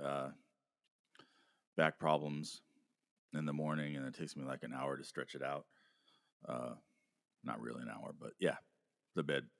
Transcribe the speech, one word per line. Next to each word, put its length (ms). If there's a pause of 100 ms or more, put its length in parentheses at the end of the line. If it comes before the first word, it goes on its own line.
uh, 280 (1500)
back 220
problems 600 (760)
in 120
the 60
morning, 440
and 100
it 80
takes 220
me, 80
like, 180
an 120
hour 220
to 80
stretch 300
it 80
out. 240 (840)
Uh, 260 (680)
not 180
really 220
an 60
hour, 300
but 200
yeah, 180 (600)
the 60
bed. 220 (160)